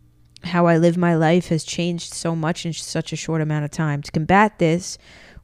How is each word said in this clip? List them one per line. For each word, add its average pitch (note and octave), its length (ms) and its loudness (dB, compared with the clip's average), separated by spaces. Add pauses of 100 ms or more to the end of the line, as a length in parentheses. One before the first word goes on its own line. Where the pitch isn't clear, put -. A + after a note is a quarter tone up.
(440)
how F3 240 2
I E3 100 6
live E3+ 200 4
my E3+ 180 2
life E3 320 2
has D#3+ 160 -2
changed E3+ 500 -6
so E3 220 -4
much E3 300 -4
in D#3+ 80 -6
such - 400 -8
a D#3 40 -6
short D#3+ 240 -4
amount D3+ 240 -2
of D3 60 -8
time. D3 320 -2
To - 80 -16
combat F#3+ 480 2
this, E3+ 380 0 (460)